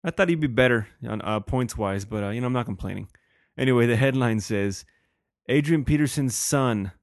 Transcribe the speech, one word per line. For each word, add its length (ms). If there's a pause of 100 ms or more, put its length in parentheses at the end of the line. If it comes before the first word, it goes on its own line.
I 80
thought 180
he'd 100
be 80
better 400 (200)
on, 140
uh, 180
points-wise, 680
but, 180
uh, 60
you 120
know, 60
I'm 60
not 120
complaining. 420 (500)
Anyway, 300
the 80
headline 440
says, 460 (640)
"Adrian 380
Peterson's 500
son 560 (120)